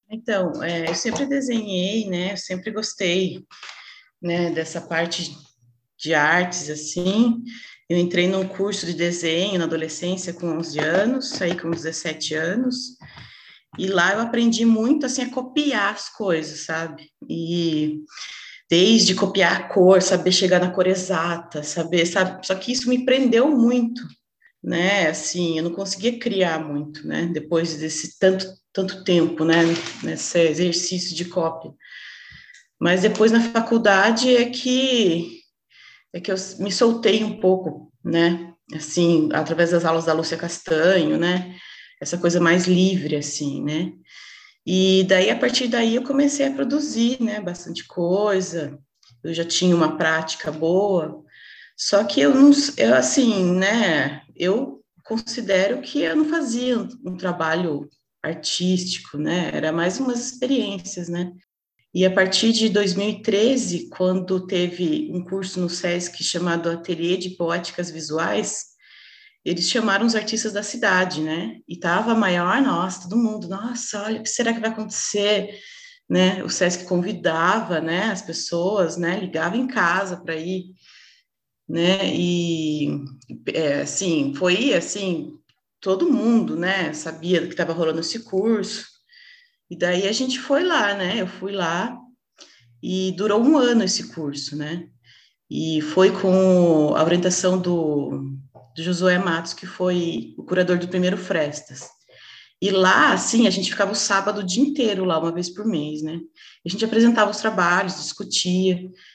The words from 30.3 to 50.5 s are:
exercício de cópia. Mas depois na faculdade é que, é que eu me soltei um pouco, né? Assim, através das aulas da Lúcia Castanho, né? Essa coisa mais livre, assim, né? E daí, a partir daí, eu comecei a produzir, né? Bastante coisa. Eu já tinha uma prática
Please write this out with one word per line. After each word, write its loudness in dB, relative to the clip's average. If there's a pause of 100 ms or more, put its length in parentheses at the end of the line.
exercício 0
de -6
cópia. -4 (1080)
Mas 2
depois 4
na 6
faculdade 4
é 4
que, 0 (720)
é -12
que -4
eu -2 (240)
me -4
soltei 4
um -4
pouco, 0 (100)
né? 2 (200)
Assim, 2
através 0
das 2
aulas 0
da 2
Lúcia -2
Castanho, 2
né? -2 (440)
Essa -8
coisa 2
mais 4
livre, 2
assim, -6
né? -4 (760)
E 4
daí, 4
a 0
partir 0
daí, 2
eu 0
comecei 2
a 0
produzir, 0
né? -2
Bastante -10
coisa. -2 (460)
Eu -6
já -2
tinha 2
uma 2
prática -2